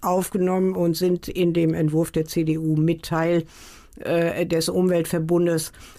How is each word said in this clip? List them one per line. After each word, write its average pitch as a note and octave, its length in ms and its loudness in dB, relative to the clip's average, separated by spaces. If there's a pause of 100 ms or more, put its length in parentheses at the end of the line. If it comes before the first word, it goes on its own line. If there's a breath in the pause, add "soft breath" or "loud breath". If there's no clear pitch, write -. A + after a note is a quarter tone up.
aufgenommen F#3 720 0
und E3+ 200 0
sind F3+ 320 0
in F3 260 0
dem E3 200 2
Entwurf D#3+ 380 0
der D#3+ 140 -2
C E3 180 -2
D D#3+ 160 0
U D#3 160 0
mit E3 280 0
Teil, E3 420 0 (540 loud breath)
äh, E3+ 460 0
des E3 240 -2
Umweltverbundes. E3+ 1000 0 (280 loud breath)